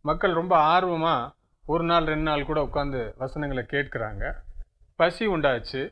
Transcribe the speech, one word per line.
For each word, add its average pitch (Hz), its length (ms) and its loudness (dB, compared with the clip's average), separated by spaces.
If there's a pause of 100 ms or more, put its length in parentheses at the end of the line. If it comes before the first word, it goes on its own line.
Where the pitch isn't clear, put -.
மக்கள் 165 320 0
ரொம்ப 175 200 0 (140)
ஆர்வமா 170 480 2 (500)
ஒரு 165 180 0
நாள் 170 220 4
ரெண்டு 156 180 -2
நாள் 147 220 0
கூட 156 160 0
உட்கார்ந்து 139 400 -2 (160)
வசனங்களை 131 460 -6
கேட்கிறாங்க. 110 600 -4 (760)
பசி 170 280 2
உண்டாச்சு. 139 540 0 (100)